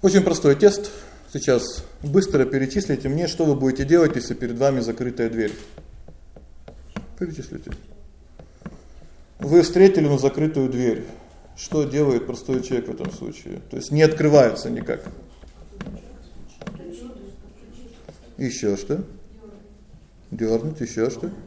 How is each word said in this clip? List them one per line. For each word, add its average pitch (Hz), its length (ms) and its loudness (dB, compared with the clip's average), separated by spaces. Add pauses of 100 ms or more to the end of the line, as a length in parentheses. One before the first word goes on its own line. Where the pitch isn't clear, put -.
Очень 190 220 6
простой 160 320 4
тест. 202 340 4 (420)
Сейчас - 520 0 (200)
быстро 147 420 4
перечислите 135 640 -2
мне, 160 180 -2
что 165 180 0
вы 147 100 4
будете 131 300 0
делать, 160 300 6
если 123 180 -4
перед 117 240 -6
вами 135 240 2
закрытая 117 480 -2
дверь. 110 240 -2 (1600)
Перечислите. - 540 -10 (1700)
Вы 156 240 6
встретили, 180 440 6
ну, 143 120 4
закрытую 139 500 0
дверь. 123 360 0 (520)
Что 151 280 -2
делает 135 420 0
простой 127 340 -4
человек 120 260 -4
в - 40 -8
этом - 200 -8
случае? - 500 -12 (100)
То 127 60 -10
есть - 140 -8
не 151 120 6
открывается 147 680 4
никак. - 360 -6 (3250)
Еще 113 400 -2
что? 160 260 -4 (1300)
Дернуть, 113 500 -2
еще 117 280 -2
что? 175 220 -8 (160)